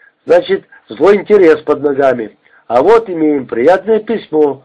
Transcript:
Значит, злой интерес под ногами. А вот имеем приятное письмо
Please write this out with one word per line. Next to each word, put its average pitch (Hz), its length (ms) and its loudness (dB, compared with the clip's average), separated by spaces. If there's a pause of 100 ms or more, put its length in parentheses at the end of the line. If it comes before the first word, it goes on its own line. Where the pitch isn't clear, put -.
(260)
Значит, 175 400 -2 (220)
злой 160 300 0
интерес 185 440 2
под 143 200 -4
ногами. 131 560 -2 (300)
А 120 140 0
вот 226 280 2
имеем 151 360 -2
приятное 185 540 0
письмо 151 640 -4